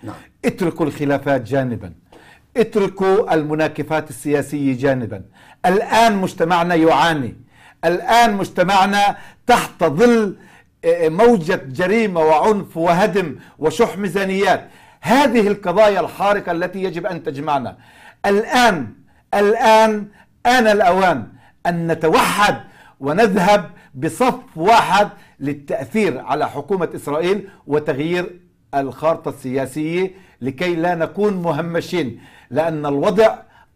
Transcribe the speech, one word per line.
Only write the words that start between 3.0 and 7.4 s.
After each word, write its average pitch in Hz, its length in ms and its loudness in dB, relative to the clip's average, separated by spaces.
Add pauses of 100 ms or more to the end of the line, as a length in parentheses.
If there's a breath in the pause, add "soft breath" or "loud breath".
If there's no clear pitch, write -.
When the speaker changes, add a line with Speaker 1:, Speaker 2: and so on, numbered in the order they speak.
Speaker 2:
المناكفات 151 760 -2
السياسية 143 680 -4
جانبا. 120 440 -4 (440 soft breath)
الآن 220 520 2
مجتمعنا 175 580 0
يعاني. 156 600 2 (500 soft breath)